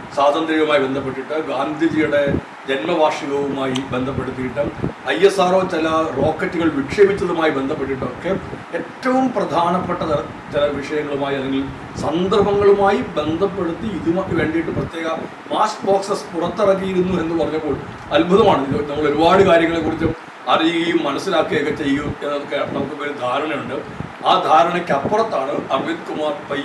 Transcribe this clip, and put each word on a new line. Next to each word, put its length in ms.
സ്വാതന്ത്ര്യവുമായി 720
ബന്ധപ്പെട്ടിട്ട്, 520
ഗാന്ധിജിയുടെ 720
ജന്മവാർഷികവുമായി 1080
ബന്ധപ്പെടുത്തിയിട്ട്, 720
ഐ 40
എസ് 160
ആർ 140
ഒ 20
ചില 140
റോക്കറ്റുകൾ 500
വിക്ഷേപിച്ചതുമായി 800
ബന്ധപ്പെട്ടിട്ടൊക്കെ 720
ഏറ്റവും 480
പ്രധാനപ്പെട്ട 640
ചില, 100
ചില 120
വിഷയങ്ങളുമായി 640
അല്ലെങ്കിൽ 240
സന്ദർഭങ്ങളുമായി 960
ബന്ധപ്പെടുത്തി 680
ഇതുമായി 420
വേണ്ടിയിട്ട് 380
പ്രത്യേക 300
മാച്ച് 360
ബോക്സസ് 440
പുറത്തിറക്കിയിരുന്നു 800
എന്ന് 180
പറഞ്ഞപ്പോൾ 340
അത്ഭുതമാണ്. 540
ഇത് 200
നമ്മൾ 220
ഒരുപാട് 380
കാര്യങ്ങളെക്കുറിച്ചും 640
അറിയുകയും 520
മനസ്സിലാക്കുകയൊക്കെ 720
ചെയ്യും 320
എന്നൊക്കെ 340
നമുക്ക് 300
ഒരു 180
ധാരണയുണ്ട്. 560
ആ 40
ധാരണയ്ക്കപ്പുറത്താണ് 1080
അരവിന്ദ് 340
കുമാർ 260
പൈ 140